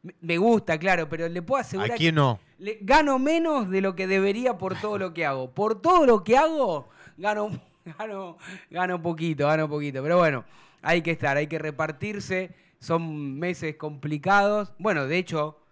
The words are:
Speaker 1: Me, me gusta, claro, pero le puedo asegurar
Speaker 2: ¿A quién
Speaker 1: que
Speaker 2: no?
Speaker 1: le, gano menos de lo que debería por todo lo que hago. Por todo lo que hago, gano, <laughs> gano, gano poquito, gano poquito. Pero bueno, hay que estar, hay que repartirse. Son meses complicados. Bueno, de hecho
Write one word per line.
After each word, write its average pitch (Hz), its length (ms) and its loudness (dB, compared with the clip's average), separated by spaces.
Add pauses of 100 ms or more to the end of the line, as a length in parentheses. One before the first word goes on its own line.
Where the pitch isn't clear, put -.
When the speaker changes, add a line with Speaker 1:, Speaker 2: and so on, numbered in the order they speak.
Speaker 1:
Me, - 200 -18
me 170 180 -2
gusta, 196 400 4
claro, 175 280 2
pero 165 200 -6
le 175 160 -6
puedo 254 180 0
asegurar 190 300 -4
Speaker 2:
¿A 233 40 -4
quién 165 200 2
Speaker 1:
que 151 40 4
Speaker 2:
no? 127 200 2 (180)
Speaker 1:
le, 214 240 -10
gano 269 380 4
menos 302 500 2
de 190 120 0
lo 196 140 -2
que 190 120 -4
debería 202 500 0
por 185 180 -6
todo 214 220 -6
lo 185 160 -6
que 160 140 -2
hago. 131 240 -4
Por 208 280 -2
todo 330 280 6
lo 214 160 6
que 220 140 4
hago, 277 520 0 (280)
gano, 208 340 -2 (240)
<laughs> 160 240 -18
gano, 196 380 -12 (340)
gano 180 300 -2
poquito, 160 440 -2
gano 156 240 2
poquito. 143 320 -6
Pero 160 160 2
bueno, 147 260 4 (380)
hay 170 220 0
que 165 80 -2
estar, 143 260 0
hay 151 80 0
que 156 140 -6
repartirse. 175 960 -6 (240)
Son 151 580 -4
meses 156 380 -6
complicados. 180 1040 0
Bueno, 170 260 0
de 165 140 0
hecho 156 400 -6 (120)